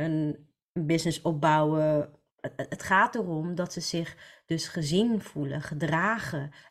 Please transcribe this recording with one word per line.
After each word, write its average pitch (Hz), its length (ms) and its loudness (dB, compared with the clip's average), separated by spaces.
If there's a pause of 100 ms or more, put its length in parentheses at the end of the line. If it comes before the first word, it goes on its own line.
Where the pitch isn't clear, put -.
een 156 440 -2 (260)
business 160 480 0
opbouwen 156 880 2 (460)
het, - 140 -6
het - 140 -12
gaat 208 320 4
erom 175 400 -2
dat 180 180 -4
ze 175 80 -8
zich - 640 -8
dus 160 220 -4
gezien 196 540 2
voelen, 143 400 -6
gedragen. 160 880 -2 (200)